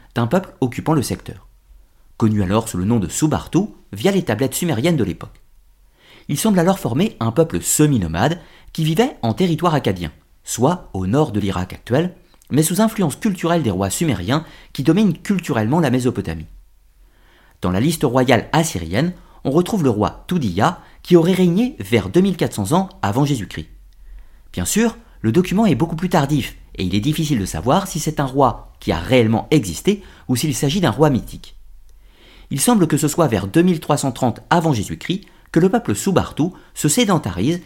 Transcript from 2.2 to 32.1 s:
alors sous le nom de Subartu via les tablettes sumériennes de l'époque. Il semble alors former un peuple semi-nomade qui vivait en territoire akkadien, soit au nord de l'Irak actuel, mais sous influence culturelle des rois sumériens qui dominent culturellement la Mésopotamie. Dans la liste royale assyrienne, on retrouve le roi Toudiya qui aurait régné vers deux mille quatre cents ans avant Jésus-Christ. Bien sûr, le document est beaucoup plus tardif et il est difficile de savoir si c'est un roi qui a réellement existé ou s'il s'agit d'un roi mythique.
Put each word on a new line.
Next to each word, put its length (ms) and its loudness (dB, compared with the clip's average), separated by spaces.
alors 280 -2
sous 80 -6
le 80 -2
nom 120 2
de 120 -2
Subartu 560 -2
via 180 0
les 120 0
tablettes 320 -2
sumériennes 420 0
de 60 2
l'époque. 380 -8
Il 120 -4
semble 200 2
alors 200 2
former 400 -2
un 120 -2
peuple 300 2
semi-nomade 800 0
qui 120 -2
vivait 360 0
en 120 -2
territoire 400 0
akkadien, 400 -2
soit 480 -2
au 120 -4
nord 280 0
de 80 0
l'Irak 320 -4
actuel, 420 -2
mais 120 4
sous 160 -2
influence 380 0
culturelle 460 -2
des 80 0
rois 180 0
sumériens 560 -2
qui 120 -6
dominent 340 2
culturellement 640 -2
la 80 2
Mésopotamie. 560 -2
Dans 120 -2
la 100 0
liste 240 0
royale 480 4
assyrienne, 580 0
on 80 -4
retrouve 320 0
le 60 4
roi 380 -2
Toudiya 520 -2
qui 140 4
aurait 160 4
régné 460 2
vers 280 0
deux 140 2
mille 160 0
quatre 160 -2
cents 180 -2
ans 160 2
avant 240 0
Jésus-Christ. 420 -6
Bien 120 -4
sûr, 300 0
le 140 0
document 320 2
est 100 4
beaucoup 220 -2
plus 120 -4
tardif 460 0
et 100 -6
il 100 -2
est 60 2
difficile 380 0
de 60 -2
savoir 420 0
si 120 -6
c'est 220 -4
un 40 0
roi 540 0
qui 140 -2
a 60 -2
réellement 520 2
existé 500 0
ou 80 2
s'il 180 -2
s'agit 240 -2
d'un 120 4
roi 180 4
mythique. 480 -6